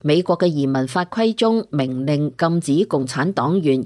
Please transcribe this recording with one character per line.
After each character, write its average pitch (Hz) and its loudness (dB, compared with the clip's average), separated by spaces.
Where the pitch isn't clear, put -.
美 151 4
國 175 0
嘅 180 2
移 147 0
民 135 0
法 180 -2
規 226 0
中 226 0
明 131 -4
令 147 0
禁 170 0
止 151 2
共 135 -2
產 143 -4
黨 151 0
員 135 2